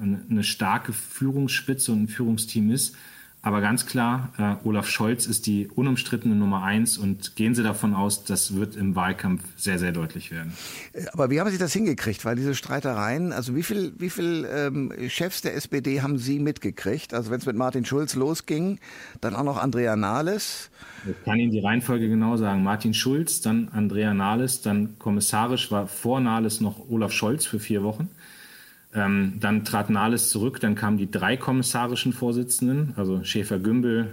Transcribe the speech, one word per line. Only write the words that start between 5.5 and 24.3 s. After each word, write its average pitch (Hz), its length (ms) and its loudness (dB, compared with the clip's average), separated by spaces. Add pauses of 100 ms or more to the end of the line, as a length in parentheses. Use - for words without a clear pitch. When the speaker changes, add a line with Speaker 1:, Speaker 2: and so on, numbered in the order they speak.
Speaker 1:
unumstrittene 123 680 0
Nummer 98 260 2
eins 107 380 2
und 98 360 -2
gehen 113 200 2
Sie 117 80 2
davon 104 320 2
aus, 98 280 0
das 98 300 -2
wird 107 220 -2
im 98 200 0
Wahlkampf 92 460 0 (140)
sehr, 92 240 -2
sehr 87 120 0
deutlich 82 380 -6
werden. 82 240 -8 (400)
Speaker 2:
Äh, 175 200 -8
aber 135 180 0
wie 147 80 2
haben 202 100 0
Sie 190 80 -2
das 175 160 0
hingekriegt? 147 500 0
Weil 113 120 0
diese 135 180 0
Streitereien, 131 800 -2
also 123 240 -4
wie 170 80 0
viel, 196 340 -2
wie 175 140 -4
viel, 170 420 -2
ähm, 143 400 -2 (140)
Chefs 170 340 -4
der - 140 -4
S 143 140 -6
P 143 120 0
D 135 200 0
haben 139 180 0
Sie 135 180 0
mitgekriegt? 139 760 -2
Also 113 180 -2
wenn's 123 140 -4
mit 123 100 -2
Martin 127 300 0
Schulz 143 300 -2
losging, 156 640 0 (420)
dann 113 120 -2
auch 131 120 -2
noch 139 120 0
Andrea 120 380 2
Nahles? 143 720 -2 (340)
Speaker 1:
Ich - 220 -8
kann 110 140 2
Ihnen 120 120 4
die 107 100 2
Reihenfolge 117 480 2
genau 113 280 4
sagen. 101 240 2
Martin 104 320 2
Schulz, 139 480 0
dann 113 280 2
Andrea 107 440 2
Nahles, 110 480 2